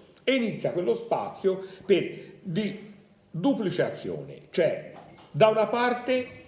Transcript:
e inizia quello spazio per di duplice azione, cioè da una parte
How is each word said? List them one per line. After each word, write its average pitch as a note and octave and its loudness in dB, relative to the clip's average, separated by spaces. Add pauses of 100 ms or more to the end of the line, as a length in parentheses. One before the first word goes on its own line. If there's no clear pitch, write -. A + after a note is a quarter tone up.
(240)
e B3+ 2
inizia A3 0
quello G3 0
spazio F#3+ -2 (240)
per F3 4 (320)
di G3 -4 (380)
duplice G3 0
azione, D2+ -6
cioè - 0 (380)
da G#3+ 8
una G#3+ 4
parte B3 -2 (100)